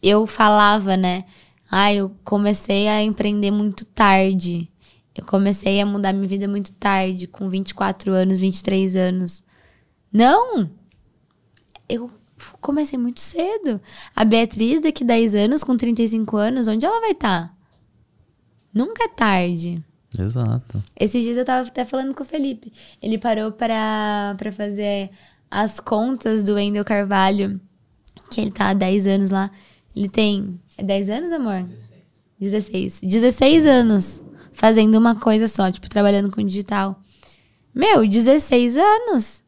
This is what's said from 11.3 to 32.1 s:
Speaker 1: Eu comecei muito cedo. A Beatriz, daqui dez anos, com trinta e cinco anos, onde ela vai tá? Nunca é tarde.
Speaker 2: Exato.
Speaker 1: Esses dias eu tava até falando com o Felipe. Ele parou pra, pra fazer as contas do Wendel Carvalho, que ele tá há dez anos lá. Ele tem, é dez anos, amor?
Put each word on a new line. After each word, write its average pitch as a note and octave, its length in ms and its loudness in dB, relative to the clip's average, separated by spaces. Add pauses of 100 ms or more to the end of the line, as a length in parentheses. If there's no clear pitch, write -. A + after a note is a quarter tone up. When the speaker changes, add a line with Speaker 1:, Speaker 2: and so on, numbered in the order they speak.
Speaker 1:
Eu A#3+ 220 -6 (500)
comecei C#4+ 380 -2
muito B3 220 -4
cedo. E4+ 600 -4 (340)
A A3 100 -4
Beatriz, A3+ 560 0
daqui D4+ 240 -4
dez A#3 300 2
anos, A3 300 0
com B3+ 120 0
trinta A#3 260 -2
e A3+ 60 0
cinco A3 280 -4
anos, A3+ 320 -2
onde A3 180 -2
ela A4+ 140 -2
vai A4 140 -2
tá? F3+ 380 -2 (1200)
Nunca F4 320 -2
é A4 40 -4
tarde. F3 760 -2 (360)
Speaker 2:
Exato. A2 640 -4 (160)
Speaker 1:
Esses A3+ 260 -2
dias A#3+ 120 -4
eu B3 80 -2
tava B3+ 220 -2
até B3 180 -8
falando C4 300 -6
com C#4+ 80 -12
o C4 40 -10
Felipe. C4+ 460 -8 (300)
Ele A3 160 -4
parou A3 340 -2
pra, G#3+ 840 -4
pra G#3 140 -8
fazer G3+ 580 -6 (400)
as G#3 300 -4
contas A3 640 -2
do G#3 100 0
Wendel G#3 300 -2
Carvalho, G3 760 0 (680)
que - 100 -6
ele G#3+ 100 -4
tá G3 200 0
há G3 40 2
dez F#3+ 320 0
anos G3 240 2
lá. G3 200 -2 (440)
Ele G3+ 140 -4
tem, G3+ 520 -2 (160)
é G3+ 60 -10
dez G3 260 -2
anos, D#4 240 -4
amor? A3 300 -4 (760)